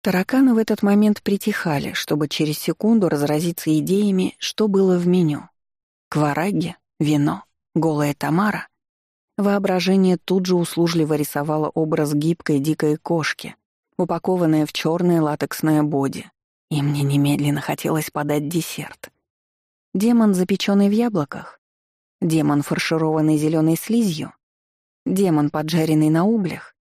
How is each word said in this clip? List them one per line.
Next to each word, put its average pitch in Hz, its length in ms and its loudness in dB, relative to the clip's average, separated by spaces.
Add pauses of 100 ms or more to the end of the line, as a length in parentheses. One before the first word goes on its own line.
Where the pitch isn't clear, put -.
Тараканы 226 540 2
в - 20 4
этот 220 240 0
момент 208 400 2
притихали, 165 720 -2
чтобы 151 340 -2
через 151 300 -2
секунду 208 500 0
разразиться 156 720 0
идеями, 185 600 0
что - 280 -2
было 190 300 4
в 175 80 -2
меню. 175 440 2 (600)
Квараги, 160 680 -2 (240)
вино, 151 440 0 (320)
голая 151 400 0
Тамара. 170 520 -2 (680)
Воображение 190 800 2
тут 185 300 -2
же 185 80 2
услужливо 165 580 0
рисовало 151 560 -2
образ 156 440 -2
гибкой 151 460 0
дикой 151 380 0
кошки, - 580 -6 (420)
упакованной 170 680 0
в - 80 -12
черное 170 480 0
латексное 151 640 0
боди. 139 480 -4 (400)
И 147 100 -2
мне 143 220 -2
немедленно 143 580 0
хотелось 151 480 -4
подать 147 400 -4
десерт. - 600 -8 (840)
Демон, 220 400 4
запеченный 202 560 2
в - 20 2
яблоках. 214 680 -4 (640)
Демон, 147 420 2
фаршированный 156 720 0
зеленой 160 400 2
слизью. 208 560 -2 (720)
Демон, 175 440 2
поджаренный 156 600 0
на 165 160 2
углях. 202 560 -4